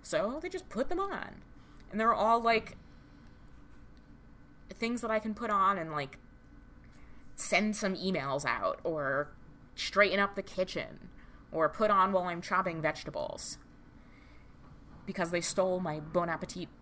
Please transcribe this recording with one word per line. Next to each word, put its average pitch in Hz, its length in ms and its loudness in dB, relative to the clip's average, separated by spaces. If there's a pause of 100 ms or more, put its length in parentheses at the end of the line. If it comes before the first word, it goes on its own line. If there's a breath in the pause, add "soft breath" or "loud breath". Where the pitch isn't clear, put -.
So 208 400 0
they 339 60 -6
just 339 200 -8
put - 200 -2
them 349 100 0
on. - 440 -6 (480 loud breath)
And 208 100 -2
they're 226 140 6
all, 226 260 4
like, 226 360 2 (2000)
things 233 300 -2
that 226 80 -2
I 220 80 2
can 214 160 -2
put 220 160 -4
on 196 280 4
and, 160 140 -6
like, 143 260 -4 (1160 loud breath)
send 208 400 2
some 190 200 0
emails 143 480 -2
out 120 400 0
or 143 440 0 (460)
straighten 196 460 4
up 202 140 2
the 196 80 -4
kitchen - 680 -4 (420 loud breath)
or 160 180 4
put 214 220 2
on 190 220 6
while 180 120 4
I'm 175 160 -4
chopping 180 400 0
vegetables. - 760 -4 (1500 loud breath)
Because 185 280 -2
they 175 80 2
stole 185 400 2
my 156 180 -2
Bon 170 300 0
Appetit 170 400 -4 (120)